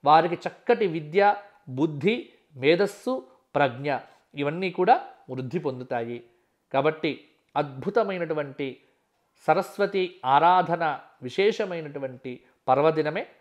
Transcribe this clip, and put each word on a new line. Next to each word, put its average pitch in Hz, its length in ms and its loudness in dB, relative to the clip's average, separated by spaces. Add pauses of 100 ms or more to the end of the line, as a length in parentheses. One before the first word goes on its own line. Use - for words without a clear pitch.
వారికి 165 300 4
చక్కటి 214 520 -2
విద్య, 170 480 2 (340)
బుద్ధి, 151 600 -2 (260)
మేధస్సు, 190 720 0 (280)
ప్రజ్ఞ 139 400 0 (400)
ఇవన్నీ 160 360 -4
కూడా 196 300 2 (280)
వృద్ధి 127 300 -6
పొందుతాయి. 123 640 -6 (500)
కాబట్టి 147 540 -2 (280)
అద్భుతమైనటువంటి 151 1300 -4 (680)
సరస్వతి 185 760 0
ఆరాధన 165 760 4 (220)
విశేషమైనటువంటి 147 1200 -4 (240)
పర్వదినమే 151 540 2 (200)